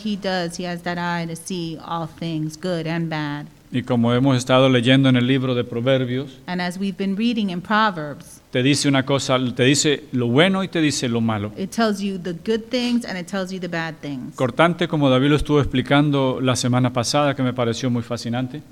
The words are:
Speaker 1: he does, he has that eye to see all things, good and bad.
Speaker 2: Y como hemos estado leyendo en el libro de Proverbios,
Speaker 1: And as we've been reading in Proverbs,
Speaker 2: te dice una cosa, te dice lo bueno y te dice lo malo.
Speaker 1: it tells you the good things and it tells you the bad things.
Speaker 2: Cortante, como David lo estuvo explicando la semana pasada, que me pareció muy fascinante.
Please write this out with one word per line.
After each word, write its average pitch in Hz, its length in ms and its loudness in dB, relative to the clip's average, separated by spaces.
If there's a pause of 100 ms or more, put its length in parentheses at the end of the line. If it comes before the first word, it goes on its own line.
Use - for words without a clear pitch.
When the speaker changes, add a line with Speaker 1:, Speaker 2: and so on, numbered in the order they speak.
Speaker 1:
he 214 120 -2
does, 185 440 -4
he 180 60 -6
has 175 160 -8
that 175 160 -6
eye 170 280 -4
to 165 80 -8
see 165 500 -6
all 165 220 -6
things, 156 540 -6
good 170 260 -4
and 165 220 -2
bad. 151 380 -6 (260)
Speaker 2:
Y 127 100 -2
como 120 300 2
hemos 131 240 4
estado 131 320 4
leyendo 131 400 4
en 127 80 6
el 123 100 2
libro 131 300 0
de 120 80 0
Proverbios, 127 840 -2
Speaker 1:
And 180 140 -6
as 180 180 -6
we've 196 180 -4
been 196 200 -2
reading 220 340 0
in 175 100 -6
Proverbs, 180 800 -2 (120)
Speaker 2:
te 127 100 2
dice 139 260 2
una 135 160 4
cosa, 135 340 0 (180)
te 127 80 2
dice 143 480 2
lo 123 160 0
bueno 185 340 4
y 185 60 -4
te 170 120 -2
dice 143 280 0
lo 117 120 0
malo. 107 360 -2
Speaker 1:
it 190 160 -6
tells 214 280 0
you 196 160 -4
the 175 160 -8
good 220 380 -4
things 240 340 0
and 185 140 -8
it 175 80 -10
tells 185 260 -6
you 190 60 -8
the 180 100 -6
bad 165 320 -6
things. 143 360 -10
Speaker 2:
Cortante, 165 500 2
como 147 240 2
David 127 200 4
lo 151 60 6
estuvo 147 240 2
explicando 135 800 2
la 127 140 2
semana 123 380 2
pasada, 135 420 0
que 139 80 -4
me 127 100 0
pareció 120 380 0
muy 120 120 0
fascinante. 123 680 -6